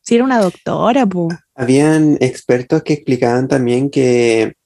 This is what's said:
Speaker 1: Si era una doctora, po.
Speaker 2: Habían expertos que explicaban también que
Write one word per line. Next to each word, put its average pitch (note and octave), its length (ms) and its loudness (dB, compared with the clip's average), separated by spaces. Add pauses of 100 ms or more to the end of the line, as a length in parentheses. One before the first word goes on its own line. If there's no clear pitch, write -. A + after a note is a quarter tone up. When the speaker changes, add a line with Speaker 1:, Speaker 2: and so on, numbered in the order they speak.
Speaker 1:
Si - 140 0
era A#3 80 2
una B3+ 180 0
doctora, G3 640 0
po. F3+ 240 -2 (260)
Speaker 2:
Habían D3 640 2
expertos B2+ 640 -2
que D#3 100 -4
explicaban B2+ 540 -2
también C3 420 0
que A#2+ 640 0 (120)